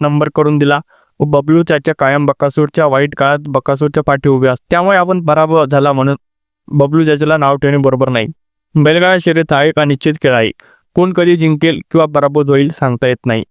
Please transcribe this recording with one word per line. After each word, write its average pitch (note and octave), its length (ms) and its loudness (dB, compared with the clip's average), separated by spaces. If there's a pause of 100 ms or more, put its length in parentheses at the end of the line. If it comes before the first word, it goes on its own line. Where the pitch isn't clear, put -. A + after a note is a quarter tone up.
नंबर D3 340 0
करून D3+ 220 0
दिला C#3+ 220 0 (400)
व - 40 -4
बबलू D3 400 0
चाचा D#3+ 360 -2
कायम C#3+ 260 0
बकासूरच्या C#3+ 600 -2
वाईट C#3+ 300 0
काळात C#3+ 240 0
बकासूरच्या D3 640 -4
पाठी C#3 260 -2
उभे C3 180 2
असतात. B2+ 240 -4
त्यामुळे F#3 260 2
आपण F3+ 280 -2
पराभव D#3 400 2
झाला C#3 280 2
म्हणून C3+ 220 0 (520)
बबलू D3 360 0
चाचाला D3+ 340 0
नाव C#3+ 180 0
ठेवणे C#3+ 220 0
बरोबर C3 320 0
नाही. A#2 180 -2 (480)
बैलगाडा E3+ 500 2
शर्यत D#3+ 280 0
हा C#3 100 2
एक D#3 160 0
अनिश्चित D3 340 0 (100)
खेळ C3+ 100 2
आहे. A2+ 180 0 (420)
कोण F3+ 200 0
कधी F3 240 2
जिंकेल D#3+ 420 0 (120)
किंवा E3 140 2
पराभूत D3 440 0
होईल C#3 200 2
सांगता C3 380 -2
येत B2+ 180 -4
नाही. A2+ 260 -2